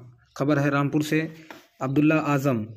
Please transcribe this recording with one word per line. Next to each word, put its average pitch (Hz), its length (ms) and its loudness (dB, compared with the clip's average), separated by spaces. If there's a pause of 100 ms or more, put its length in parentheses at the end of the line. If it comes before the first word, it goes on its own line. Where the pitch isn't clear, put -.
(360)
खबर 143 220 0
है 139 120 2
रामपुर 143 320 0
से। 156 300 -2 (500)
अब्दुल्ला 147 340 2
आजम, 139 500 0 (100)